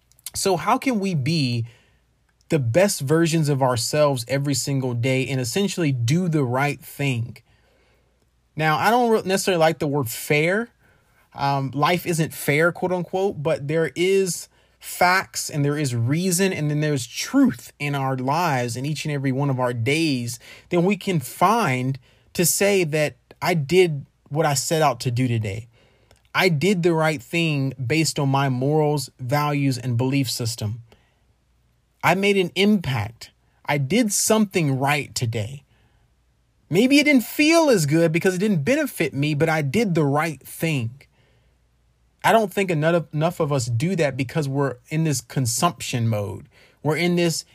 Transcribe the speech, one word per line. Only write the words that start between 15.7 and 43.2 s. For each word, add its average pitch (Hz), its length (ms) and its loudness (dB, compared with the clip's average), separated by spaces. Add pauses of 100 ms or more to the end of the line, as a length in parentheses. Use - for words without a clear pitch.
is 139 180 -2
reason 175 580 0
and 151 180 -2
then 147 100 0
there's 147 260 -2
truth - 760 0
in 143 160 -4
our 135 200 -2
lives 131 600 0
in 131 100 -6
each 151 180 -6
and 147 80 -4
every 139 200 -2
one 139 180 0
of 127 100 0
our 123 120 0
days. 123 640 -2 (320)
Then 175 140 2
we 202 120 2
can 185 240 -2
find 139 800 0 (340)
to 175 140 0
say 196 380 2
that 151 320 -2 (260)
I 170 120 0
did 156 520 2 (220)
what 156 180 0
I 147 80 2
set 156 280 0
out 135 180 2
to 131 100 -2
do 123 180 -2
today. 110 400 -4 (640)
I 170 140 2
did 170 340 2
the 170 120 4
right 156 280 0
thing 147 500 -2 (120)
based 151 340 0
on 143 100 0
my 135 200 2
morals, 147 680 0
values, 139 600 0
and 120 180 -4
belief 131 340 0
system. 117 520 -6 (1200)
I 160 120 4
made 196 220 2
an 180 180 0
impact. 165 760 0 (360)
I 147 120 0
did 202 340 0
something 190 640 2
right 139 360 -2
today. 117 500 -6 (1080)
Maybe 254 280 4
it 294 60 4
didn't 285 200 4
feel 311 460 4
as 180 160 4
good 160 260 4
because 175 220 0
it 180 40 -4
didn't 190 240 0
benefit 254 520 -2
me, 147 200 0
but 156 140 0
I 160 140 0
did 175 320 0
the 156 100 2
right 151 360 -2
thing. 139 640 -6 (1200)
I 165 100 4
don't 208 200 4
think 196 180 -2
enough, 165 420 2
enough 156 280 -2